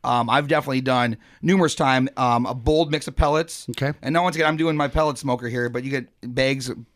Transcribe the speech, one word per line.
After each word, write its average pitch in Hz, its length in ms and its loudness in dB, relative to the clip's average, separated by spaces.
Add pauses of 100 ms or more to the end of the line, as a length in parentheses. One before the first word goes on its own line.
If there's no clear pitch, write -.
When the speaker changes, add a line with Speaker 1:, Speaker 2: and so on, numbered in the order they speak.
Speaker 1:
Um, 120 260 2
I've 143 180 2
definitely 143 320 0
done 123 380 0 (240)
numerous 175 320 2
time, 131 420 2
um, 123 300 2
a 107 80 -4
bold 151 360 2
mix 151 180 -2
of 143 80 -12
pellets. 156 540 0
Speaker 2:
Okay. 135 300 -4
Speaker 1:
And 143 140 -4
now 170 80 4
once 175 140 0
again, 156 120 2
I'm 156 80 0
doing 160 200 0
my 143 120 0
pellet 151 300 0
smoker 123 300 -4
here, 120 200 -2
but 123 160 -4
you 135 60 -6
get 135 180 -4 (260)
bags 131 360 0 (260)